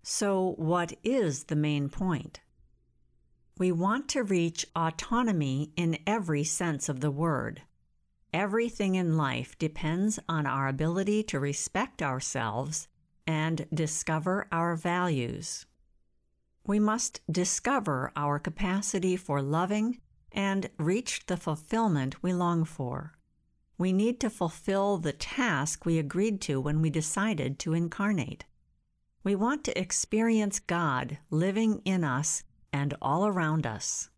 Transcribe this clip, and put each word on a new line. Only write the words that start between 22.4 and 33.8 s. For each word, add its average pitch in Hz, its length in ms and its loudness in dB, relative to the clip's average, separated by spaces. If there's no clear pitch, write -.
for. 139 480 -6
We 185 160 0
need 220 280 2
to 220 100 0
fulfill 196 680 0
the 165 140 -2
task 160 720 -2
we 165 140 2
agreed 190 440 0
to 135 180 0
when 147 200 2
we 160 80 4
decided 156 720 0
to 160 140 -2
incarnate. 170 680 -2
We 196 100 2
want 247 300 0
to - 140 -2
experience 214 840 0
God 143 580 0
living 196 540 2
in 185 200 2
us 139 400 0
and 143 300 0
all 165 240 2
around 160 400 2
us. - 520 -4